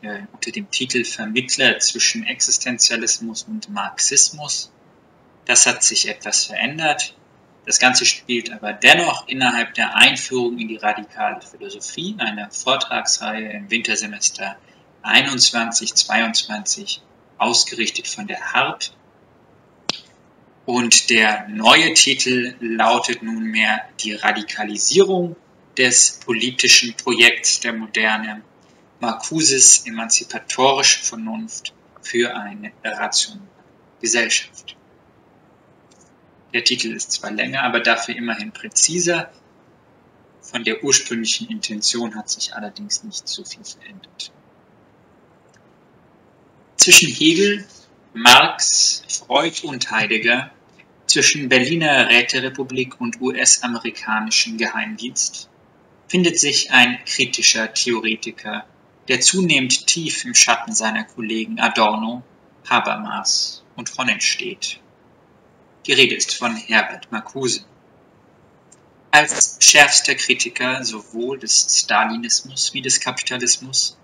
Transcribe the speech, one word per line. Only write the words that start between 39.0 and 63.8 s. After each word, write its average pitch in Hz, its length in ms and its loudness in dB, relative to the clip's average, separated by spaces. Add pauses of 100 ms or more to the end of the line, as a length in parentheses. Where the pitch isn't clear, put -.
Von 117 220 -10
der 110 200 -4
ursprünglichen 117 640 -2
Intention 110 640 -4
hat 110 140 -12
sich - 260 -6
allerdings 104 500 -10
nicht - 220 -12
so - 160 -10
viel - 220 -18
verändert. - 680 -20 (2500)
Zwischen 175 320 6
Hegel, 170 580 2 (460)
Marx, - 960 6
Freud 156 580 -2
und 135 240 -6
Heidegger, 113 600 0 (560)
zwischen 143 420 2
Berliner 131 600 4
Räterepublik 131 920 0
und 117 220 -6
U-S-amerikanischem 117 1400 0
Geheimdienst - 880 -6 (580)
findet 170 320 2
sich - 320 0
ein 123 360 4
kritischer 117 680 0
Theoretiker, 110 920 -4 (420)
der - 140 0
zunehmend 151 640 2
tief 160 400 -2
im 120 80 -4
Schatten 113 400 2
seiner 110 300 -2
Kollegen 110 560 -6
Adorno, 113 640 0 (460)
Habermas - 960 -2 (100)
und - 220 -12